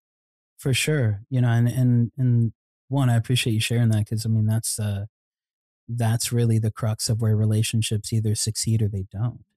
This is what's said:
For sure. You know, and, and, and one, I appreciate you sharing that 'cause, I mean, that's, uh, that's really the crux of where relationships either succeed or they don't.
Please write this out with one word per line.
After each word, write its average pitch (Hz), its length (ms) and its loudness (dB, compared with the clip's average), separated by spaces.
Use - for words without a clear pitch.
For 139 120 -2
sure. 120 600 0
You 127 100 2
know, 123 80 2
and, 117 180 4
and, 123 480 2
and 120 380 2
one, 131 220 0
I 117 60 4
appreciate 120 380 0
you 110 60 0
sharing 120 300 0
that 107 180 2
'cause, 110 160 -4
I 117 60 -2
mean, 110 160 2
that's, 113 340 -2
uh, 104 260 -4
that's 117 440 -2
really 117 280 2
the 110 120 0
crux - 380 -4
of 110 120 -2
where 110 140 2
relationships 110 800 0
either 107 220 0
succeed 113 480 -2
or 104 40 2
they 98 240 -6
don't. 110 320 -6